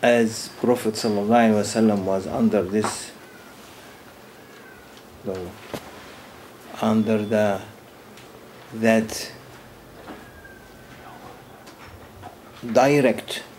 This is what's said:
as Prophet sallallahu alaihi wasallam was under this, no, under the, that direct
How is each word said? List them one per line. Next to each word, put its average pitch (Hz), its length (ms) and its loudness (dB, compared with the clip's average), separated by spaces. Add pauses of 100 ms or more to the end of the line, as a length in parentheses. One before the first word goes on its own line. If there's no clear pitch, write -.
as 117 480 2 (120)
Prophet 120 320 0
sallallahu 104 340 -2
alaihi 113 300 6
wasallam 104 460 2
was 95 240 -2
under 107 340 2
this, 101 500 -4 (2250)
no, 95 100 -6 (1500)
under 110 360 0
the, 104 440 -2 (1120)
that 113 560 0 (3500)
direct 127 720 2 (160)